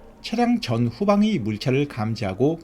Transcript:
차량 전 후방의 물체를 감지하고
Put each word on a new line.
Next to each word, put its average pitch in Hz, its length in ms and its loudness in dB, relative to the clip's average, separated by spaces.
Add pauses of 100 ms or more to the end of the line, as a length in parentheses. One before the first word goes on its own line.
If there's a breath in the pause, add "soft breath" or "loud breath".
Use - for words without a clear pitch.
(220)
차량 240 380 0
전 120 280 0
후방의 202 520 2
물체를 127 480 0
감지하고 110 760 -2